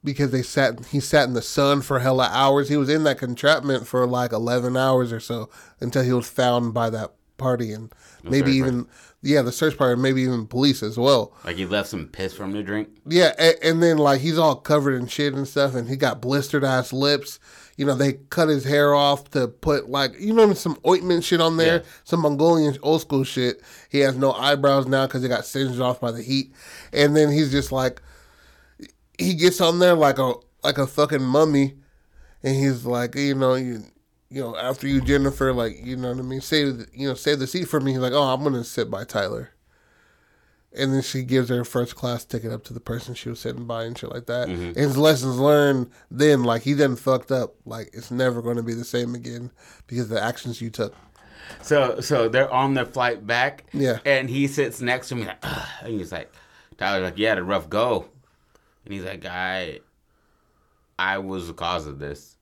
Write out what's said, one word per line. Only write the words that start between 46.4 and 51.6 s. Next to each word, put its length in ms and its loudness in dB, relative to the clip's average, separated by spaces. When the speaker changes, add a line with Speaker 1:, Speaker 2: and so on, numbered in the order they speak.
Speaker 1:
like, 200 0
he 100 0
done 220 2
fucked 360 -2
up. 220 -2
Like, 300 -14
it's 160 -16
never 320 0
gonna 220 -4
be 100 -6
the 100 -6
same 300 -4
again 380 -12
because 200 -6
of 40 -14
the 140 -2
actions 380 -6
you 100 -8
took. 240 -6